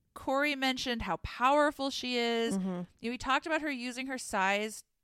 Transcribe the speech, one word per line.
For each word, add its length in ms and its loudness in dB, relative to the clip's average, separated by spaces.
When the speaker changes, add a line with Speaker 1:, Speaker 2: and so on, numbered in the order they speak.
Speaker 1:
Corey 400 0
mentioned 480 0
how 160 -2
powerful 720 2
she 280 -4
is. 380 2
Speaker 2:
Mm-hmm. 260 -2
Speaker 1:
You 80 -6
know, 20 -2
we 80 -6
talked 280 0
about 160 0
her 80 -2
using 360 -6
her 120 -6
size 680 0